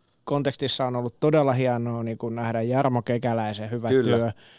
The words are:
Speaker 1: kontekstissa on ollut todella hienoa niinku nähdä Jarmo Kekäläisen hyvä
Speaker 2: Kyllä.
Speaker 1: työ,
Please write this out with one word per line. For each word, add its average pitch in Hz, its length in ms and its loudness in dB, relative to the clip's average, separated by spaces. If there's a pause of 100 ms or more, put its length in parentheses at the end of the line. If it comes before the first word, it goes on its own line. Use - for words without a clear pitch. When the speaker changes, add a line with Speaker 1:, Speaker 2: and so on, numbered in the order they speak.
(240)
Speaker 1:
kontekstissa 139 640 -2
on 123 100 -2
ollut 120 240 -4
todella 151 340 4
hienoa 120 500 0
niinku 113 260 -6
nähdä 113 320 -2
Jarmo 123 400 2
Kekäläisen 113 680 -2
hyvä 120 180 -4
Speaker 2:
Kyllä. 123 280 4
Speaker 1:
työ, 117 140 0 (280)